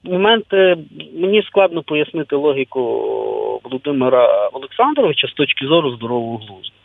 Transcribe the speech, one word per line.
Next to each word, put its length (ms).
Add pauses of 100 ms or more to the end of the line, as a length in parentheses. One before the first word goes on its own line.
моменти, 720 (380)
мені 280
складно 400
пояснити 540
логіку 440 (840)
Володимира 880
Олександровича 760
з 40
точки 340
зору 240
здорового 460
глузду. 360 (120)